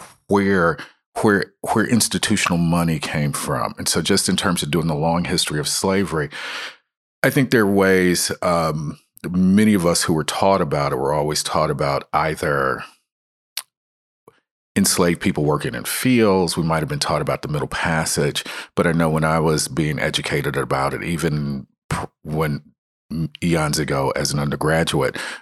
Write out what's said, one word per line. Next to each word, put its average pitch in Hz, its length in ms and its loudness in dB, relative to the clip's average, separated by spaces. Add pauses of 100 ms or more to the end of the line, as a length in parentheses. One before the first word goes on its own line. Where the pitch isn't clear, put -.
(280)
where, 98 500 2 (440)
where, 101 320 2 (200)
where 107 120 2
institutional 98 720 0
money 85 400 2
came 73 360 -2
from. 62 440 -4
And - 120 -6
so - 120 0
just 196 280 0
in 92 80 0
terms 90 260 0
of 73 80 -4
doing 82 160 2
the 78 80 0
long 82 300 0
history 80 340 -2
of 71 80 -4
slavery, 85 600 0 (920)
I 135 80 4
think 131 220 2
there 117 120 4
are 101 80 2
ways, 95 600 4 (100)
um, 80 560 -2 (320)
many 95 440 4
of 90 120 2
us 85 180 2
who 92 100 0
were 78 100 0
taught - 380 2
about 71 320 -2
it - 20 -4
were 67 180 0
always 73 300 0
taught 78 260 0
about 69 440 -2
either 73 720 -2 (1900)
enslaved 90 420 2
people 80 240 0
working 73 320 0
in - 80 -8
fields. 101 720 2
We 87 80 -2
might 80 160 0
have 76 100 -4
been 73 100 -4
taught 76 220 -2
about 69 200 -4
the - 80 -8
Middle 71 180 -4
Passage. 80 760 -2 (300)
But 85 120 2
I 82 60 2
know 82 160 2
when 78 160 0
I 80 160 2
was 78 260 0
being 76 320 -2
educated 73 560 -2
about 67 380 -2
it, - 100 -8
even 73 640 -4 (220)
pr-, - 160 -4 (180)
when 76 400 -4 (800)
eons 151 340 0
ago 80 380 -2
as - 180 -2
an 143 60 0
undergraduate, 147 760 0 (260)